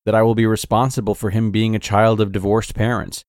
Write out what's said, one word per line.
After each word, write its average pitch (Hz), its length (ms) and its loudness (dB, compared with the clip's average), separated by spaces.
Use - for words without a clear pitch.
that 107 80 0
I 110 80 4
will 113 120 4
be 113 120 2
responsible 110 680 -2
for 107 140 -4
him 110 220 0
being 110 260 0
a - 20 -2
child 110 440 2
of 101 100 -2
divorced 101 420 -2
parents, - 540 -4